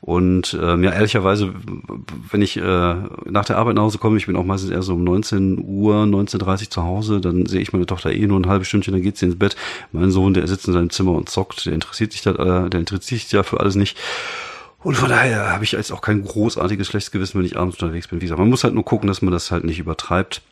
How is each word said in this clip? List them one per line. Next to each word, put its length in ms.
Und, 600
ähm, 220
ja, 80
ehrlicherweise, 600
wenn 140
ich, 140
äh, 40
nach 840
der 120
Arbeit 180
nach 60
Hause 160
komme, 200
ich 100
bin 80
auch 100
meistens 240
eher 140
so 100
um 100
neunzehn 560
Uhr, 460
neunzehn 340
dreißig 300
zu 140
Hause, 360
dann 280
sehe 140
ich 120
meine 140
Tochter 240
eh 160
nur 120
ein 80
halbes 200
Stündchen, 260
dann 80
geht 160
sie 80
ins 140
Bett. 160
Mein 200
Sohn, 240
der 120
sitzt 200
in 60
seinem 180
Zimmer 220
und 140
zockt, 380
der 80
interessiert 380
sich 100
da, 100
äh, 380
der 100
interessiert 420
sich 100
ja 100
für 180
alles 160
nicht. 220
Und 80
von 160
daher 420
habe 120
ich 80
jetzt 200
auch 100
kein 220
großartiges 640
schlechtes 220
Gewissen, 300
wenn 80
ich 100
abends 240
unterwegs 260
bin. 140
Wie 40
gesagt, 120
man 140
muss 120
halt 120
nur 100
gucken, 220
dass 160
man 100
das 160
halt 140
nicht 160
übertreibt. 720